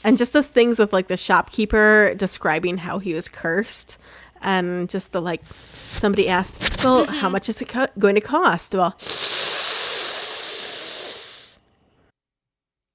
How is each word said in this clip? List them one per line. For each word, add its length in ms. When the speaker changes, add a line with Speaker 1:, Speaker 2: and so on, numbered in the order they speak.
Speaker 1:
and 140
just 160
the 80
things 380
with, 140
like, 160
the 60
shopkeeper 1000
describing 640
how 180
he 160
was 160
cursed, 680
and 480
just 220
the, 100
like, 220
somebody 340
asked, 560
"Well, 220
how 220
Speaker 2:
Mm-hmm. 60
Speaker 1:
much 160
is 120
it 60
co-, 180
going 160
to 60
cost?" 520
Well, 220